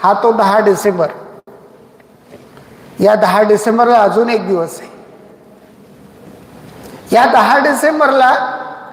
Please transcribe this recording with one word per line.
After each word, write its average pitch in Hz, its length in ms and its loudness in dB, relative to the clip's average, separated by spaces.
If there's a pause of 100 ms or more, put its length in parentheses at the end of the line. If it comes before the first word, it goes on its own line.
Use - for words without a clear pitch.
हा 190 100 2
तो 226 200 0
दहा 208 260 0
डिसेंबर. 190 480 0 (1900)
या 208 140 2
दहा 190 280 0
डिसेंबरला 226 540 2
अजून 214 340 0
एक 202 180 -4
दिवस 170 320 -6
आहे. - 160 -20 (2250)
या 233 140 4
दहा 254 320 2
डिसेंबरला 285 1000 0 (340)